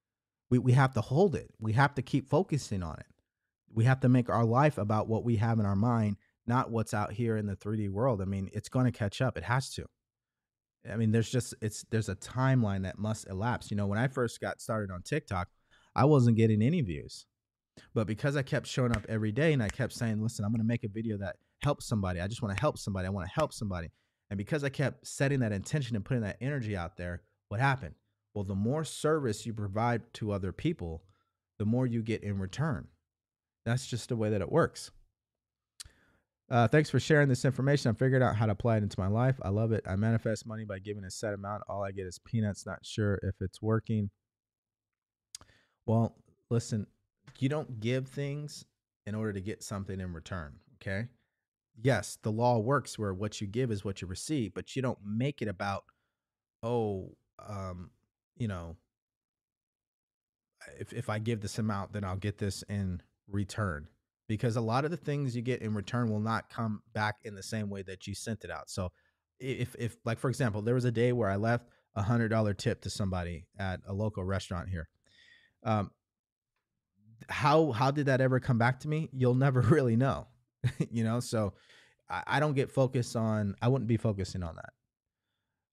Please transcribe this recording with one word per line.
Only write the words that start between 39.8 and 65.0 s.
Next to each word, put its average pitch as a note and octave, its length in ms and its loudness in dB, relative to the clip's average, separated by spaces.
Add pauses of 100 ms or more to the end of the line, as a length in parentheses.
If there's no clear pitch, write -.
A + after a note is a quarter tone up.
I F#2+ 100 -2
manifest A2 500 2
money A2 180 -10
by G2 140 -8
giving G2+ 260 -8
a F2+ 60 -10
set G#2 240 -4
amount. G2 340 -6
All G2 160 -4
I G2 80 -6
get F#2+ 140 -6
is F2+ 120 -12
peanuts. G#2+ 460 -2
Not F#2 220 -10
sure G#2 360 0
if F#2+ 200 -2
it's - 180 -6
working." A2 500 0 (1700)
Well, A2+ 320 2 (320)
listen, A2+ 380 -2 (520)
you C3 100 0
don't C3+ 320 -4
give B2+ 260 -2
things C#3+ 580 -8 (400)
in G#2 100 -6
order A2 180 -2
to F#2+ 80 -6
get G2 240 -8
something G2 360 -6
in F2+ 120 -6
return, D#2+ 480 -10 (160)
okay? G2+ 320 -4 (720)
Yes, A#2+ 400 0
the A2 80 -2
law A#2+ 280 4
works A#2+ 400 0
where G2+ 140 -2
what G#2 280 -6
you G#2 80 -6
give A#2 240 -2
is G2 120 -4
what G2 160 -6
you F#2 60 -8
receive, G2+ 480 -4
but - 220 -8
you C3 60 -2
don't B2+ 220 -2
make A#2+ 380 -2
it G#2+ 60 -2
about, G2 360 -4 (800)
"Oh, G#2+ 540 -2 (240)
um, F#2+ 500 -10 (460)
you A#2+ 100 -4
know, F2 300 -8 (2000)
if, - 140 -12
if A#2 180 -8
I G#2+ 80 -2
give A2 220 -2
this G#2+ 180 -8
amount, G2+ 360 -4
then G2+ 100 -4
I'll F#2 120 -4
get G2+ 220 -4
this G2 300 -4
in G2 340 -4 (240)
return." G2 640 -4 (400)
Because A2 260 0
a B2 60 0
lot A#2 240 0
of D#3 80 -2
the E3+ 40 -6
things C#3+ 380 -4